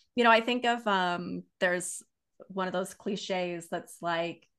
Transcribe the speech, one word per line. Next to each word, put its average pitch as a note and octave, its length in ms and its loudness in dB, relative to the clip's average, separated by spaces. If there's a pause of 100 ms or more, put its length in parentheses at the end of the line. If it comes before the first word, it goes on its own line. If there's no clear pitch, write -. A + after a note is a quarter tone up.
(140)
You A#3+ 100 2
know, A#3 60 8
I A3+ 100 8
think B3 240 -2
of, A#3 220 0
um, F3+ 580 0 (160)
there's F3+ 420 0 (460)
one F#3+ 180 -4
of F3+ 60 -4
those F#3 200 -2
cliches F3+ 760 -4
that's - 340 -10
like, E3+ 460 -4 (100)